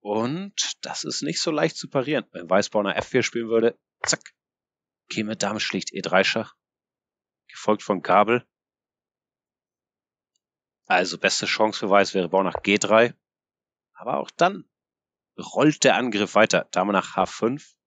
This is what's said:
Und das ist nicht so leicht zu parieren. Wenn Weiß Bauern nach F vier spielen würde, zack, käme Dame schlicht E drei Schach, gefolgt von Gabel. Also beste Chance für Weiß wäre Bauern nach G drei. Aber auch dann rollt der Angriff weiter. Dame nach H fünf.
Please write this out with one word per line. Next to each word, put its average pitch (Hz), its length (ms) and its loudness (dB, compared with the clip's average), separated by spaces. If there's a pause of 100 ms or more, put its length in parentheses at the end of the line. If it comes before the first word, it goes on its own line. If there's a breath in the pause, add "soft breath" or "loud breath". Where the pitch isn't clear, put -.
Und 127 800 -4
das - 180 -10
ist 147 200 -8
nicht 160 180 -4
so - 80 -2
leicht 156 280 0
zu - 120 -14
parieren. 139 420 -2
Wenn 85 160 -16
Weiß 95 220 2
Bauern 104 160 0
nach 90 100 -2
F - 120 -4
vier 123 160 0
spielen 117 260 -6
würde, 113 260 2 (280)
zack, - 320 -6 (720)
käme 110 260 -4
Dame 104 240 -4
schlicht - 340 -6
E 95 80 -8
drei 92 220 2
Schach, - 320 -2 (920)
gefolgt - 340 -2
von 98 220 -4
Gabel. 104 440 2 (2500)
Also 90 320 0
beste - 300 -2
Chance - 320 0
für 104 100 -4
Weiß 98 240 4
wäre 90 160 0
Bauern 95 160 2
nach - 160 -4
G 101 160 2
drei. 110 380 4 (800)
Aber - 260 -6
auch - 100 -8
dann 185 400 -2 (680)
rollt 143 440 2
der 120 120 6
Angriff 104 400 -2
weiter. 104 300 4
Dame 98 280 -2
nach 92 220 0
H 95 100 2
fünf. - 500 -6 (120)